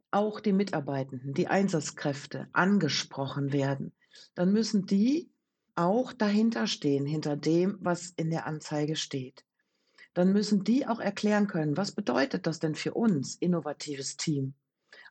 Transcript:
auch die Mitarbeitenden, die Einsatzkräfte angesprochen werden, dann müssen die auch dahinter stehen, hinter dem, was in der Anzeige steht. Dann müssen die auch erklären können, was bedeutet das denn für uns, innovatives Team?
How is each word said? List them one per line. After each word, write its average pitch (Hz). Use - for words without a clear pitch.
auch 208
die 208
Mitarbeitenden, 139
die 180
Einsatzkräfte 147
angesprochen 143
werden, 139
dann 180
müssen 220
die 240
auch 208
dahinter 220
stehen, 143
hinter 151
dem, 170
was 175
in 160
der 160
Anzeige 151
steht. 131
Dann 180
müssen 202
die 254
auch 226
erklären 208
können, 151
was 196
bedeutet 247
das 160
denn 156
für -
uns, 180
innovatives 147
Team? 139